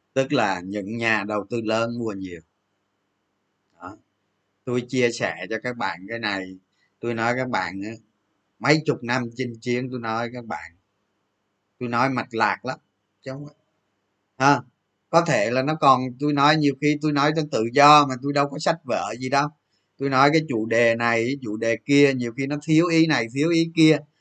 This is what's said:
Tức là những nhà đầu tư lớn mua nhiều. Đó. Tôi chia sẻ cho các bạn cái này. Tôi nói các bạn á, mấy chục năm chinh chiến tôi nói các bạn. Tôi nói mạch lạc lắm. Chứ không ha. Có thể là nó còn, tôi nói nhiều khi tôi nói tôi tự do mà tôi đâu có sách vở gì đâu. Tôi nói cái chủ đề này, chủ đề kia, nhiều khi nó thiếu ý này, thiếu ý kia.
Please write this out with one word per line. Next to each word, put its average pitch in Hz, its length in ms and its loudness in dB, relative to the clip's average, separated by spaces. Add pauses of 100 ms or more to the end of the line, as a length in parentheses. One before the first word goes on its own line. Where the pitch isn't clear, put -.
(140)
Tức 135 200 -2
là 101 280 0
những 101 360 -8
nhà 113 300 0
đầu 104 220 -4
tư 120 120 -4
lớn 113 380 -2
mua 113 120 -4
nhiều. 92 300 -10 (1400)
Đó. 95 160 -14 (680)
Tôi 123 240 -4
chia 123 220 0
sẻ 92 380 -6
cho 110 140 -4
các 123 140 -8
bạn 92 320 -8
cái 117 100 -10
này. 95 380 -6 (420)
Tôi 117 140 -6
nói 113 240 -2
các 127 120 -4
bạn 95 320 -4
á, 107 100 -8 (680)
mấy 147 260 2
chục 131 180 -2
năm 120 320 -4
chinh 123 260 -6
chiến 123 300 -2
tôi 127 80 -8
nói 117 340 -4
các 123 120 -12
bạn. 80 260 -10 (1080)
Tôi 123 100 -6
nói 123 200 2
mạch 120 240 -6
lạc 107 320 0
lắm. 127 140 -6 (420)
Chứ 135 100 -12
không 143 160 -12 (880)
ha. 143 240 4 (480)
Có 170 120 6
thể 117 300 0
là 123 100 0
nó 151 140 -2
còn, 135 260 4 (180)
tôi 147 140 -2
nói 147 240 4
nhiều 143 240 2
khi 151 200 0
tôi 156 100 0
nói 147 240 2
tôi 156 160 -2
tự 113 120 0 (100)
do 147 320 8
mà 131 160 -4
tôi 143 120 -4
đâu 143 160 0
có - 100 -10
sách 165 240 0
vở 104 360 -4
gì 127 100 -6
đâu. 143 180 2 (500)
Tôi 139 120 -4
nói 135 240 6
cái 160 160 4
chủ 113 160 -2
đề 117 300 2
này, 117 460 -2
chủ 110 160 -8
đề 113 280 -2
kia, 143 280 6
nhiều 120 240 -4
khi 135 100 -4
nó 143 160 -4
thiếu 160 240 4
ý 165 200 2
này, 123 260 0
thiếu 147 160 0
ý 165 260 0
kia. 156 220 6 (240)